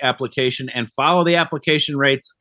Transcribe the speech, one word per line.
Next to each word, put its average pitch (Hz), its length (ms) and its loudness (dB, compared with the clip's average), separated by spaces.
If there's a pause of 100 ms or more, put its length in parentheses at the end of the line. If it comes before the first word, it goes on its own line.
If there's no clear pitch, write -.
application, 127 680 -2
and 117 240 -6
follow 170 320 2
the 170 120 2
application 156 600 -2
rates 139 340 0 (100)